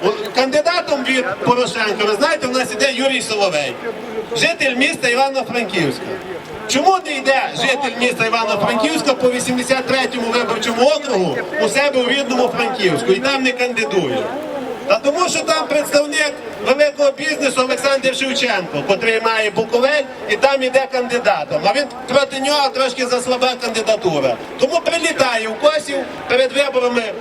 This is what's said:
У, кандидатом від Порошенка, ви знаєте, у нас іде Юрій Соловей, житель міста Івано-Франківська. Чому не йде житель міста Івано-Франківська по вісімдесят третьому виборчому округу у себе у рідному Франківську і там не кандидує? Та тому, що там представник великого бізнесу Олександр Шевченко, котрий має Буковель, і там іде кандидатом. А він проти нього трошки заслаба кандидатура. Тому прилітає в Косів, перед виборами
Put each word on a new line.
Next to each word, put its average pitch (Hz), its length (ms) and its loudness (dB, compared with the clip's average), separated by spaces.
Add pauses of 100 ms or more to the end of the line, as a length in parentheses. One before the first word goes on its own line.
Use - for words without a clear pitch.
У, 208 320 -2
кандидатом 294 680 2
від 254 220 0 (200)
Порошенка, 226 600 2
ви 214 100 2
знаєте, 294 320 0
у 247 40 -2
нас 254 200 -2
іде 254 220 2
Юрій 262 280 0
Соловей, 175 520 0 (640)
житель 294 380 0
міста 277 340 0
Івано-Франківська. 240 960 -2 (640)
Чому 339 360 4
не 302 120 -4
йде 262 380 0
житель 254 440 -2
міста 240 260 0
Івано-Франківська 226 880 0
по 254 180 2
вісімдесят 247 560 -2
третьому 247 440 -2
виборчому 233 540 0
округу 269 520 0 (240)
у - 80 2
себе 269 320 2
у 247 80 0
рідному 247 380 0
Франківську 202 640 0
і 196 80 4
там 269 240 0
не 254 80 2
кандидує? 220 720 0 (640)
Та 214 120 4
тому, 320 300 2
що 320 100 -2
там 311 280 0
представник 294 680 2 (320)
великого 285 460 4
бізнесу 277 500 -2
Олександр 262 540 2
Шевченко, 226 720 -2
котрий 220 340 2
має 220 280 2
Буковель, 240 540 2 (260)
і 214 60 0
там 269 280 2
іде 254 280 2
кандидатом. 208 720 0
А 202 80 4
він 277 120 0 (220)
проти 269 320 2
нього 277 300 2
трошки 254 360 0
заслаба 247 560 0
кандидатура. 208 760 0 (220)
Тому 302 200 2
прилітає 302 680 0
в 220 120 -6
Косів, 294 380 2 (300)
перед 254 240 2
виборами 247 520 0 (180)